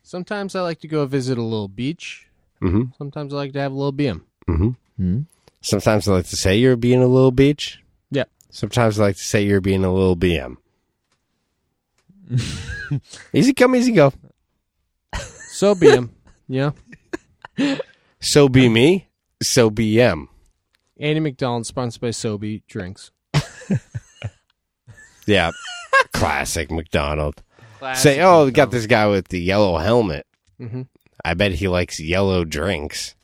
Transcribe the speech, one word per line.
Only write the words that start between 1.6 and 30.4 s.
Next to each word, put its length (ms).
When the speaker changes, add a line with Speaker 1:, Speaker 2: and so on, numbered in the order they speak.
Speaker 1:
beach. 580
Speaker 2:
Mm-hmm. 360
Speaker 1:
Sometimes 360
I 40
like 160
to 80
have 100
a 40
little 160
B 160
M. 180
Speaker 2:
Mm-hmm. 180
Speaker 3:
Mm-hmm. 520
Speaker 2:
Sometimes 480
I 40
like 140
to 80
say 220
you're 180
being 260
a 60
little 240
beach. 480
Speaker 1:
Yeah. 140
Speaker 2:
Sometimes 500
I 40
like 140
to 60
say 200
you're 180
being 240
a 80
little 220
B 220
M. 200
Speaker 3:
<laughs> 760
Speaker 2:
Easy 200
come, 220
easy 160
go. 200
Speaker 1:
So 240
B 140
M. 220
Yeah. 240
Speaker 2:
So 300
be 200
me, 400
so 280
B 320
M. 280
Speaker 1:
Andy 200
McDonald, 480
sponsored 340
by 80
Sobe 580
Drinks. 440
Speaker 2:
Yeah. 260
<laughs> 320
Classic 580
McDonald. 680
Speaker 1:
Classic 220
Speaker 2:
Say, 200
"Oh, 240
we 60
got 120
Speaker 1:
McDonald. 100
Speaker 2:
this 140
guy 200
with 220
the 120
yellow 360
helmet. 480